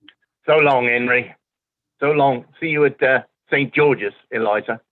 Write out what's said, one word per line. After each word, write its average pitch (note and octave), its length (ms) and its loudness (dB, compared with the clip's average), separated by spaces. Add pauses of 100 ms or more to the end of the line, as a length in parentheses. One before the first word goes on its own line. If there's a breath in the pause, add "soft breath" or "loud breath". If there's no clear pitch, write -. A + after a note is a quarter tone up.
(460)
So D3+ 100 2
long, C#3+ 300 2
Henry. B2 480 -2 (680)
So C#3+ 60 -4
long. C#3 380 0 (160)
See E3 80 -8
you D3+ 180 0
at, C3+ 160 -2
uh, C3 200 2 (280)
Saint C3+ 240 -2
George's, C3+ 400 0 (160)
Eliza. A2+ 500 -4 (120)